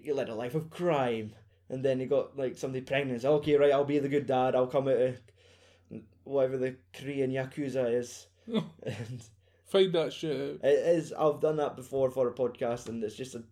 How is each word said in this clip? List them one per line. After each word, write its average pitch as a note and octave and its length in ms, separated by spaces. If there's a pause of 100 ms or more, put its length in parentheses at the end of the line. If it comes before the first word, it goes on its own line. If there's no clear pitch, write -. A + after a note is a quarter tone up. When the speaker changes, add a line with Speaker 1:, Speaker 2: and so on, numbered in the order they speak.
Speaker 1:
he C#3+ 80
led B2 160
a A2+ 60
life B2 200
of D#3+ 140
crime, B2+ 640 (360)
and C3 140
then C3 160
he C3 60
got, C3+ 320
like, B2+ 200
somebody C3 280
pregnant. C3+ 320
He's A#2+ 80
like, D3 160
"Okay, D3 160
right, C#3+ 160
I'll C#3 100
be C#3+ 160
the C#3 80
good C3+ 200
dad. B2+ 280
I'll B2+ 120
come C3+ 200
out C3 140
of B2+ 180 (1040)
whatever C3+ 340
the B2+ 200 (160)
Korean C3+ 380
Yakuza C3 600
is." A#2+ 340 (200)
Speaker 2:
<laughs> - 0
Speaker 1:
And B2+ 720 (440)
Speaker 2:
Find F#3+ 280
that D#3 200
shit D#3 220 (280)
out. C3+ 60
Speaker 1:
it D3 280
is, D#3+ 140
I've D3+ 300
done D#3 160
that D3 180
before C3 340
for C3 200
a A#2+ 40
podcast, A#2+ 540
and A2+ 160
it's G#2+ 120
just B2+ 200
a, A#2 160